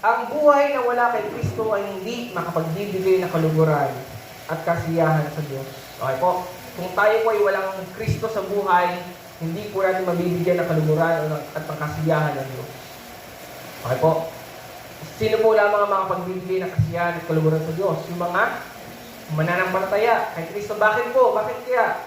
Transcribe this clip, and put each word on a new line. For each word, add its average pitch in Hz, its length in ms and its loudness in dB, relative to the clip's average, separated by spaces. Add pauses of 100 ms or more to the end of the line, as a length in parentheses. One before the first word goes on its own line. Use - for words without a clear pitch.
Ang 226 200 2 (120)
buhay 285 400 6
na 262 80 0
wala 240 320 2
kay 208 240 -2
Kristo 220 400 -2
ay 202 80 -2
hindi 208 480 -6
makapagbibigay 185 880 0
ng 180 80 -2
kaluguran 156 640 2 (560)
at 160 160 -4
kasiyahan 160 640 2
sa 156 160 -6
Diyos. 135 240 -8 (320)
Okay 131 220 -2
po? 175 260 2 (300)
Kung 175 180 -6
tayo 214 240 4
po 220 140 2
ay 208 100 2
walang 196 240 2 (240)
Kristo 220 400 -2
sa 208 140 -2
buhay, 180 500 2 (480)
hindi 196 240 -4
po 190 160 -2
natin 185 240 2
mabibigyan 175 540 2
ng 170 80 -2
kaluguran 156 500 4
o 151 160 -2
ng, - 160 -8
at 156 160 -8
ng 151 160 -6
kasiyahan 156 540 0
ng 131 100 -6
Diyos. 123 220 -10 (1120)
Okay 127 160 -2
po? - 320 2 (880)
Sino 214 240 2
po 220 80 6
lamang 208 320 4
ang 202 80 0
makapagbibigay 185 720 -2
ng - 80 -6
kasiyahan 170 480 0
at - 80 -10
kaluguran 156 320 2
sa 160 160 -4
Diyos? 175 220 0 (100)
Yung 175 160 -6
mga 175 180 2 (960)
mananampalataya 185 960 2
kay 160 160 -8
Kristo. 208 320 -4
Bakit 220 320 2
po? 247 240 6
Bakit 214 220 -2 (100)
kaya? 240 380 2